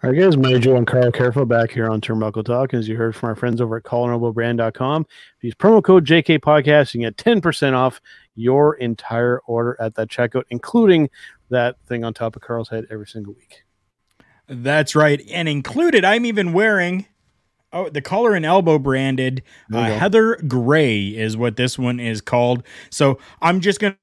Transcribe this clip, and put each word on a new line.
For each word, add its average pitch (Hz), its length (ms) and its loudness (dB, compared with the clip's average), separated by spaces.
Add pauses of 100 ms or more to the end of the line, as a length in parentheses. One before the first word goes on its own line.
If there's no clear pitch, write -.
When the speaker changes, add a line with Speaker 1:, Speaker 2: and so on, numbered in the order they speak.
Speaker 1:
All 127 60 0
right, 139 80 0
guys, 185 160 4
Mighty 131 240 2
Joe 127 160 4
and 120 100 2
Carl 123 280 2
Careful 127 320 0
back 117 260 0
here 113 180 -4
on 110 120 -2
Turnbuckle 110 420 -4
Talk. 123 300 -2
As 113 160 -4
you 110 80 -8
heard 113 180 -4
from 117 140 -6
our 110 60 -4
friends 120 260 -4
over 113 160 -4
at 113 60 -12
collar 120 280 -2
and 120 40 -2
elbow 117 180 -4
brand 117 240 -2
dot 113 160 -2
com, 147 320 -2 (340)
use 117 160 -10
promo 214 260 4
code 190 220 6
J 160 180 4
K 160 160 2
Podcast 147 560 4
and 120 100 -4
get 113 140 -6
ten 233 220 2
percent 151 340 0
off 127 280 0 (340)
your 143 400 2
entire 120 720 -4
order 117 320 -4
at 113 160 -6
that 110 140 -6
checkout, 120 400 -4
including 170 600 2 (420)
that 123 260 -2 (100)
thing 117 160 -6
on 117 100 -6
top 113 220 -8
of 117 60 -18
Carl's 117 260 -8
head 113 240 -10
every 104 160 -16
single 104 260 -16
week. - 300 -20 (880)
Speaker 2:
That's 139 440 -2
right. 151 280 4 (100)
And 175 160 -4
included, 208 560 0
I'm 220 220 2
even 202 260 -2
wearing, 190 540 0 (680)
oh, 175 160 -6
the 147 140 -8
Collar 214 320 0
and 165 120 -2
Elbow 165 340 4
branded, 131 640 -2 (280)
Speaker 1:
There 110 100 -4
you 120 60 0
Speaker 2:
uh, 110 60 -2
Speaker 1:
go. 107 80 -2
Speaker 2:
Heather 220 360 2 (100)
Gray 120 680 0
is 110 220 -4
what 117 180 -2
this 123 240 -4
one 123 220 -4
is 113 180 -6
called. 123 440 0 (260)
So 139 300 0 (220)
I'm 175 200 2
just 196 180 -2
gonna 202 240 -2